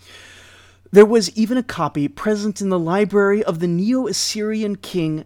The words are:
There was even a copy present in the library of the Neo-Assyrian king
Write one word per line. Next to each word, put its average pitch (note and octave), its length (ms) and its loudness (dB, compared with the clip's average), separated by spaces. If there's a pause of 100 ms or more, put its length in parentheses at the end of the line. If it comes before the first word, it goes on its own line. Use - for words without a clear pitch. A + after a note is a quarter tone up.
(920)
There G#3 140 8
was G#3+ 280 0
even A3 220 -2
a B3+ 60 0
copy D3 460 -4
present G#3 520 -4
in G3 80 -4
the F#3 100 0
library G3+ 640 2
of E3 180 -4
the F3+ 80 0
Neo-Assyrian G#3+ 1080 -2
king D#3 500 -4